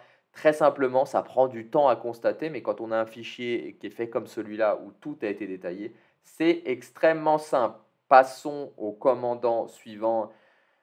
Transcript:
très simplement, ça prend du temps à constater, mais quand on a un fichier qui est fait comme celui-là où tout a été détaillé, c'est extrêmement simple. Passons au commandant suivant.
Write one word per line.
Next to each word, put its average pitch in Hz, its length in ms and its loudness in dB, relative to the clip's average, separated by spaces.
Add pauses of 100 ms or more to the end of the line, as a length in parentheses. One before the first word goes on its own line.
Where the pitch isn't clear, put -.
(320)
très 156 200 4
simplement, 139 520 2
ça 107 180 0
prend 131 240 2
du 117 220 -10
temps 147 200 4
à 120 80 4
constater, 117 540 -4
mais 110 120 -10
quand 107 180 -4
on 113 100 -8
a 113 80 0
un 110 80 0
fichier 117 760 -8
qui 104 60 -12
est 98 40 -12
fait 117 180 -6
comme 110 180 -6
celui-là 107 580 -2
où 98 160 -18
tout - 220 -12
a 117 40 -4
été 101 200 -6
détaillé, 92 480 -10 (280)
c'est 165 440 0
extrêmement 156 720 0
simple. 135 400 -2 (300)
Passons 135 720 4
au 104 140 -6
commandant 120 760 0
suivant. 110 640 -4 (520)